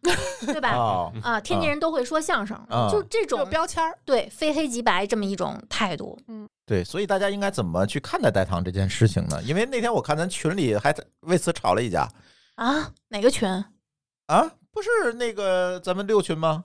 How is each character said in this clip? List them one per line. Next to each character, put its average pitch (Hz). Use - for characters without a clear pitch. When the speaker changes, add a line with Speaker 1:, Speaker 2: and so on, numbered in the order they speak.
Speaker 1:
<laughs> 539
Speaker 2:
对 302
吧？ 233
Speaker 1:
哦。 98
Speaker 2:
啊， 220
天 202
津 -
人 294
都 320
会 285
说 311
相 311
声， 208
Speaker 1:
嗯。 117
Speaker 2:
就 415
这 440
种， 285
Speaker 3:
有 277
标 320
签 -
儿。 320
Speaker 2:
对， 233
非 302
黑 302
即 240
白 202
这 -
么 208
一 196
种 -
态 185
度。 -
Speaker 3:
嗯。 214
Speaker 1:
对， 95
所 160
以 208
大 196
家 190
应 202
该 98
怎 107
么 87
去 -
看 -
待 143
代 95
糖 87
这 90
件 95
事 -
情 101
呢？ 78
因 127
为 208
那 254
天 233
我 196
看 151
咱 170
群 165
里 123
还 147
为 170
此 -
吵 95
了 110
一 117
架。 80
Speaker 2:
啊？ 285
哪 208
个 240
群？ 220
Speaker 1:
啊？ 233
不 427
是 392
那 233
个 185
咱 180
们 196
六 208
群 165
吗？ 160